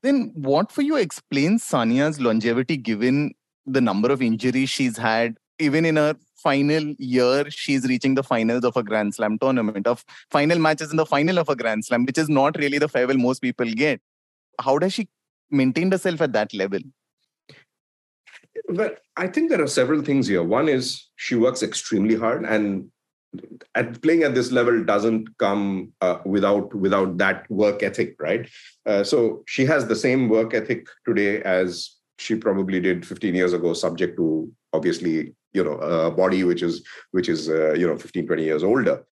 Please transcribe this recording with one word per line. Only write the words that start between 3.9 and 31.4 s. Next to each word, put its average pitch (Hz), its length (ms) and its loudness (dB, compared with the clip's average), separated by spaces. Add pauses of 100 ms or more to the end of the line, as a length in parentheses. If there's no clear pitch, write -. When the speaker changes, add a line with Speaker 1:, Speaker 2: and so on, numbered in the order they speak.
Speaker 1:
of 135 100 0
injuries 123 480 0
she's 120 280 -2
had? 113 380 0 (220)
Even 156 280 2
in 160 100 2
her 151 200 2 (280)
final 147 400 2 (160)
year, 127 500 2
she's 135 380 -2
reaching 127 260 2
the 135 80 2
finals 117 440 0
of 117 100 0
a 123 80 0
Grand 104 320 -2
Slam 107 240 -2
tournament, 110 480 0
of 120 160 -2 (260)
final 156 300 2
matches 156 320 0
in 160 60 -2
the 156 80 2
final 160 340 0
of 165 100 -2
a 143 60 2
Grand 110 300 -2
Slam, 123 200 0
which 131 120 -2
is 156 100 0
not 147 300 2
really 143 200 -2
the 147 120 0
farewell 131 280 0
most 127 240 0
people 123 300 -2
get. 131 300 -2 (580)
How 135 180 2
does 185 160 0
she 214 140 -6 (420)
maintain 143 420 2
herself 180 300 -2
at 139 120 0
that 107 200 -2
level? 98 280 -2 (1900)
Speaker 2:
Well, 190 240 -2 (240)
I 175 120 -4
think 311 220 0
there 208 140 2
are 139 40 0
several 139 340 2
things 135 260 2
here. 92 160 2
One 120 240 2
is 131 480 -2
she - 200 -4
works 120 280 2
extremely 110 520 0
hard, 113 300 -2
and 101 460 -2 (840)
at, 120 260 -4
playing 160 220 4
at 135 120 2
this 123 160 0
level 120 320 2
doesn't 107 540 0
come, 98 640 -2
uh, 90 240 0
without, 101 500 0
without 95 420 0
that 95 320 -2
work 104 320 0
ethic, 104 380 -4
right? 104 280 -4 (380)
Uh, 101 180 2
so 117 440 0
she - 180 0
has 139 220 2
the 110 80 0
same 127 340 0
work 113 240 2
ethic 113 340 -4 (180)
today 101 380 0